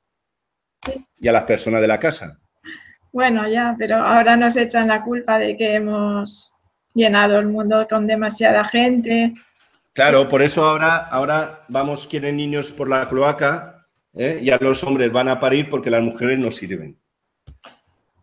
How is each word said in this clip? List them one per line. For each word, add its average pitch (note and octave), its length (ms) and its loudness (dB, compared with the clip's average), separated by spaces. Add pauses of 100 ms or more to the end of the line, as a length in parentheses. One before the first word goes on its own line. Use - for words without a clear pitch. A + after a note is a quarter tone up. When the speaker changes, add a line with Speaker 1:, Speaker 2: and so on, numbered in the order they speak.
(840)
Speaker 1:
Sí. - 220 -10 (140)
Speaker 2:
Y A#2 80 0
a A#2 40 4
las A2+ 120 2
personas A2+ 360 0
de A2 60 4
la G#2+ 140 0
casa. G2+ 400 -6 (720)
Speaker 1:
Bueno, A#3 360 0
ya, A#3 300 -2
pero A3 180 -2
ahora A#3 400 4
nos A#3+ 200 2
echan A#3 320 0
la A3 160 -2
culpa A#3+ 340 -2
de G#3+ 180 -2
que G#3+ 180 0
hemos G#3 760 -4 (460)
llenado G#3 400 4
el G#3 80 0
mundo G#3+ 420 0
con A3 180 0
demasiada G#3+ 580 0
gente. A#3 680 0 (600)
Speaker 2:
Claro, C3+ 340 4
por C3+ 140 4
eso D#3 220 2
ahora, D#3 340 2
ahora C#3+ 680 -4
vamos, C#3 380 -4
quieren C#3+ 300 -6
niños D3 340 -6
por C3+ 180 -8
la C3 200 0
cloaca, C#3 800 -2 (280)
¿eh? C#3+ 280 -4
Ya B2+ 180 4
los C3+ 240 0
hombres C3 260 0
van B2+ 180 0
a C3 120 -2
parir C#3+ 300 0
porque B2+ 200 -4
las A#2 120 2
mujeres B2 360 -2
no A#2+ 120 -2
sirven. F2 480 -12 (1200)